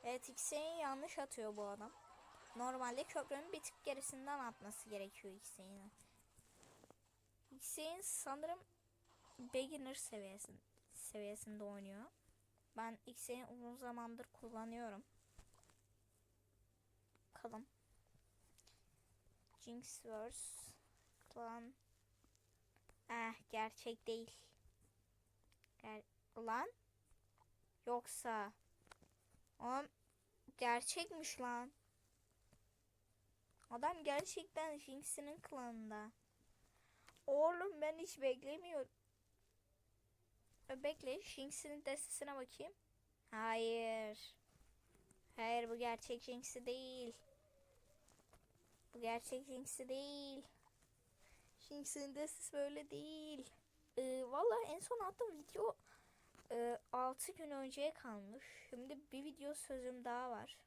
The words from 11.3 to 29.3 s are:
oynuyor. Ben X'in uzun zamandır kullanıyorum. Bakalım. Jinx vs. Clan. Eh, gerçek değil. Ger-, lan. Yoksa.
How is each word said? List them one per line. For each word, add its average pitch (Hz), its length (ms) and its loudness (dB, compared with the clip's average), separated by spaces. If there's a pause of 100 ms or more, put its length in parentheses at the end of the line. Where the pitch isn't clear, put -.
oynuyor. 202 400 -6 (720)
Ben 226 300 -2
X'in 247 400 -4
uzun 240 300 -8
zamandır 240 560 -4
kullanıyorum. 226 720 -4 (2250)
Bakalım. 226 320 -6 (1900)
Jinx - 440 -8
vs. 226 680 -4 (640)
Clan. 233 400 -6 (1400)
Eh, 226 240 2 (160)
gerçek 220 560 0
değil. 226 260 -2 (1500)
Ger-, 214 260 -8 (320)
lan. 233 360 2 (1120)
Yoksa. 233 680 2 (1040)